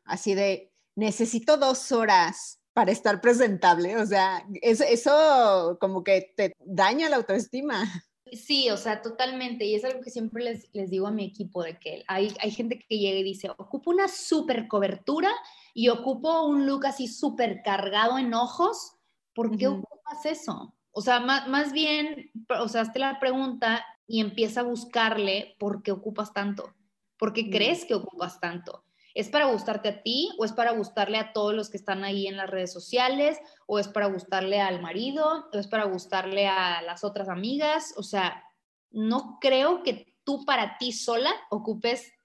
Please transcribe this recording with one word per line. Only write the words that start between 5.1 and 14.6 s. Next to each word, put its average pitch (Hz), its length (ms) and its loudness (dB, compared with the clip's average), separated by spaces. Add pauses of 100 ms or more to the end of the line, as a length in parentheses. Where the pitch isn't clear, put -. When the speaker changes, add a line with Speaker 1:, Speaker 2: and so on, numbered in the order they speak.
Speaker 1:
como 190 240 0
que 190 320 2
te 196 180 0 (120)
daña 226 440 2
la 277 80 4
autoestima. 247 680 -2 (480)
Speaker 2:
Sí, 262 380 0
o 202 80 0
sea, 220 240 -4
totalmente, 247 640 -4
y 214 80 0
es 208 100 0
algo 254 180 -4
que 233 100 -14
siempre 226 320 -6
les, 226 300 -8
les 190 180 -6
digo 190 160 -2
a 208 40 -4
mi 214 140 -4
equipo, 180 380 -8
de 165 160 -10
que 160 280 -12
hay, 196 320 0
hay 214 120 -2
gente 233 260 -6
que 214 220 -4
llega 196 180 0
y 190 60 0
dice, 190 340 -6
"Ocupo - 320 -6
una 381 180 4
super 262 600 -2